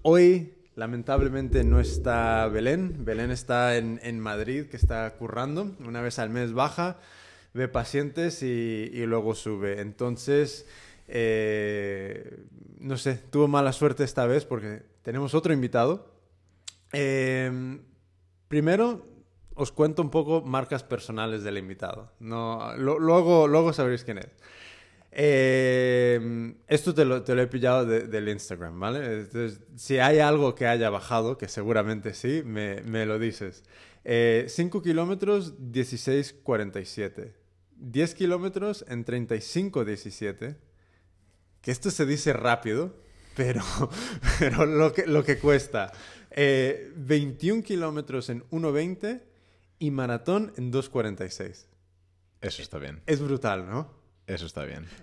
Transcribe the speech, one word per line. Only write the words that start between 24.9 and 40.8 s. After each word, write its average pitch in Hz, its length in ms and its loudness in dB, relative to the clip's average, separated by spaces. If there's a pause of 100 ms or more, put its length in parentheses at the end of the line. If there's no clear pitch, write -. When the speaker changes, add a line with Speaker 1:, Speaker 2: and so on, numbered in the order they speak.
Speaker 1:
Em, 127 1400 4 (120)
esto 151 260 2
te 143 120 6
lo, 127 160 2
te 127 120 0
lo 123 60 4
he 123 60 2
pillado 127 400 2
de, 113 200 2
del 107 220 -4
Instagram, 87 500 -8
¿vale? 113 420 -4
Entonces, 110 400 -6 (140)
si 131 240 -2
hay 143 200 8
algo 147 360 4
que 123 120 -2
haya 117 240 2
bajado, 113 480 -2
que 98 100 -8
seguramente 107 640 -2
sí, 147 320 -4
me, 104 380 -6
me 110 240 -2
lo 107 120 0
dices. 110 460 -6 (400)
Eh, 117 460 4
cinco 170 320 -2
kilómetros, 180 720 0 (180)
dieciséis 131 640 -2
cuarenta 104 460 -4
y 92 40 -8
siete. 107 500 -10 (400)
Diez 143 400 -2
kilómetros 190 760 -2
en 120 160 -6
treinta 120 320 -2
y 104 40 -4
cinco 175 460 -2
diecisiete. 104 720 -8 (1080)